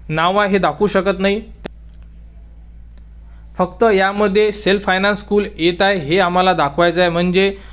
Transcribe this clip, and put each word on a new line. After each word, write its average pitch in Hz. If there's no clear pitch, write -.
नाव 165
आहे, 202
हे 196
दाखवू 175
शकत 190
नाही. 196
फक्त 180
यामध्ये 202
सेल्फ 202
फायनान्स 196
स्कूल 208
येत 175
आहे, 196
हे 160
आम्हाला 180
दाखवायचं 165
आहे. 180
म्हणजे 180